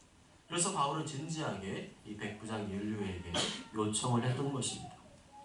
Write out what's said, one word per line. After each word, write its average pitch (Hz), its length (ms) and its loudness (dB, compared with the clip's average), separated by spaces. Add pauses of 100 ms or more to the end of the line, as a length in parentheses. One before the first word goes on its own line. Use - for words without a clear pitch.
(460)
그래서 175 260 4
바울은 147 320 4
진지하게 131 920 -2 (100)
이 104 100 -8
백부장 107 540 -4
율리오에게 95 640 -2 (400)
요청을 110 500 4
했던 135 300 2
것입니다. - 420 -4 (500)